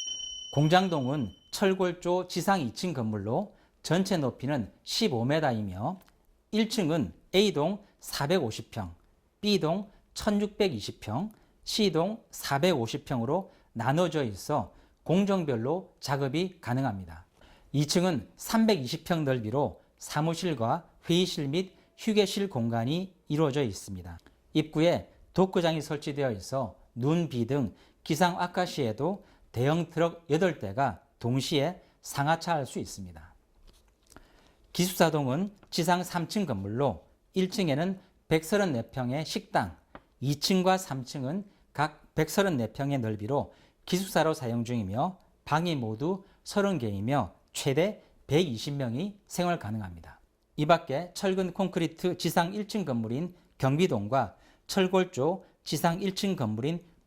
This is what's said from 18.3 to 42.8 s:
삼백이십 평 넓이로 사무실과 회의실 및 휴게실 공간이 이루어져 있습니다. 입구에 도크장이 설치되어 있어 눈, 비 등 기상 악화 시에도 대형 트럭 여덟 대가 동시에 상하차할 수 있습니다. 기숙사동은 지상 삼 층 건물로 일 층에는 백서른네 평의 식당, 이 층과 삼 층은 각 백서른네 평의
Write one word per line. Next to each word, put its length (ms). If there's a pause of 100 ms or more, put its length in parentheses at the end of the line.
삼백이십 680
평 220
넓이로 560 (160)
사무실과 920 (220)
회의실 400
및 240 (240)
휴게실 520
공간이 640 (140)
이루어져 360
있습니다. 540 (360)
입구에 560 (240)
도크장이 480
설치되어 500
있어 440 (200)
눈, 320
비 180
등 280 (300)
기상 360
악화 260
시에도 600 (260)
대형 380
트럭 400
여덟 300
대가 400 (200)
동시에 600 (200)
상하차할 640
수 140
있습니다. 540 (1400)
기숙사동은 800 (160)
지상 340
삼 240
층 180
건물로 600 (280)
일 160
층에는 500 (280)
백서른네 640
평의 340
식당, 520 (420)
이 200
층과 380
삼 280
층은 400 (260)
각 440
백서른네 580
평의 260